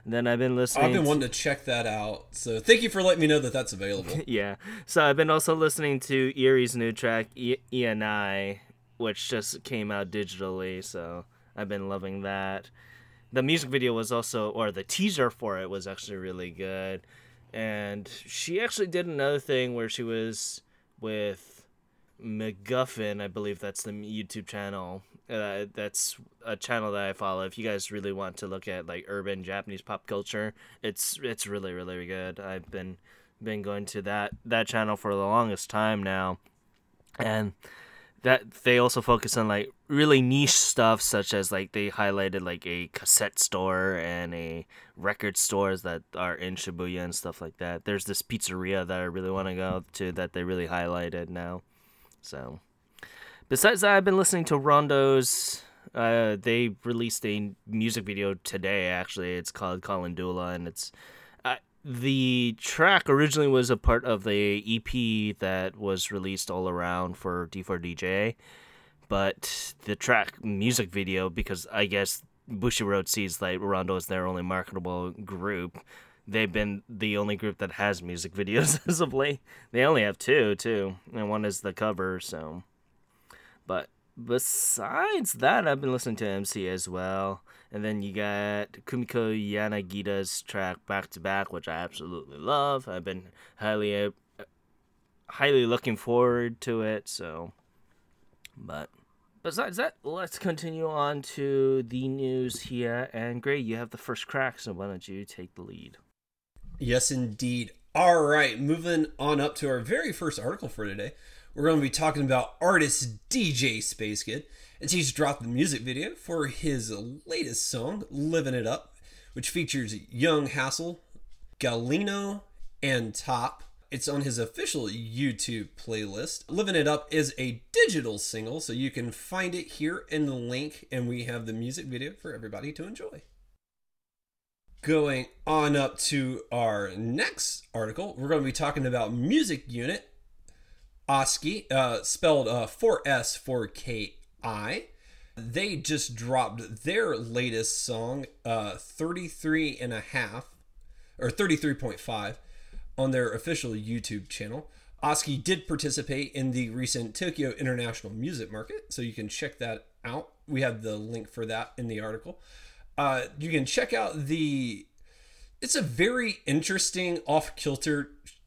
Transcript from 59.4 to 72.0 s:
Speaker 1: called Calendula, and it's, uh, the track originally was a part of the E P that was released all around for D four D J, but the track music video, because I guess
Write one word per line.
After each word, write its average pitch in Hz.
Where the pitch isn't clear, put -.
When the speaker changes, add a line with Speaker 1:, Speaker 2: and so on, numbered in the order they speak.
Speaker 1:
called 92
Calendula, 90
and 87
it's, -
uh, 127
the 127
track 180
originally 143
was 127
a 123
part 120
of 107
the 104
E 113
P 110
that 95
was 98
released 95
all 92
around 90
for 90
D 95
four 90
D 85
J, 98
but -
the 104
track 113
music 107
video, 92
because 87
I 104
guess 98